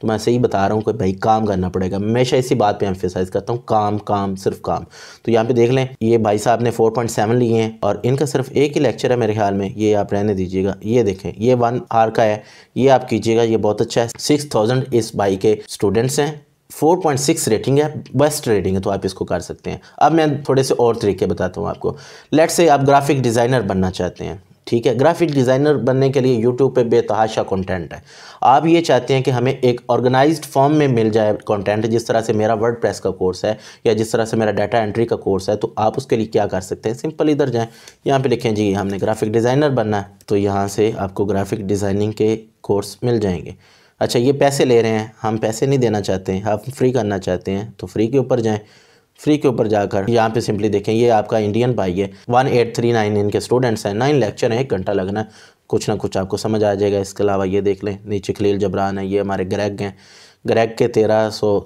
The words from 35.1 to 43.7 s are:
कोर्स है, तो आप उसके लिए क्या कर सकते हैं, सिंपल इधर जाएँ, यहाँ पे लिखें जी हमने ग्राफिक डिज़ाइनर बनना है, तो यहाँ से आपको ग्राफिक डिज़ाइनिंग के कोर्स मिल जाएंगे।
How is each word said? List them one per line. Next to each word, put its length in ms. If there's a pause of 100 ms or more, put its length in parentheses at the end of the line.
कोर्स 320
है, 60
तो 220
आप 200
उसके 180
लिए 100
क्या 200
कर 160
सकते 260
हैं, 80
सिंपल 340
इधर 200
जाएँ, 180 (380)
यहाँ 140
पे 80
लिखें 260
जी 180
हमने 260
ग्राफिक 340
डिज़ाइनर 380
बनना 280
है, 200 (100)
तो 80
यहाँ 320
से 300
आपको 260
ग्राफिक 420
डिज़ाइनिंग 480
के 200 (280)
कोर्स 420
मिल 160
जाएंगे। 360 (440)